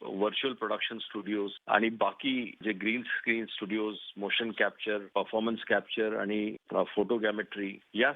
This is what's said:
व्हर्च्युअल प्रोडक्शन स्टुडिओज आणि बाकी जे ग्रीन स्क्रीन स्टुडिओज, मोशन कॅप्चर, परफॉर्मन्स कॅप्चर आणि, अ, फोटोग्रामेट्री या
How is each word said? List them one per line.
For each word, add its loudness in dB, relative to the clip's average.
व्हर्च्युअल 0
प्रोडक्शन -2
स्टुडिओज -2
आणि 6
बाकी 0
जे 0
ग्रीन 0
स्क्रीन 0
स्टुडिओज, -2
मोशन 0
कॅप्चर, 2
परफॉर्मन्स 0
कॅप्चर 0
आणि, 0
अ, 6
फोटोग्रामेट्री 0
या 4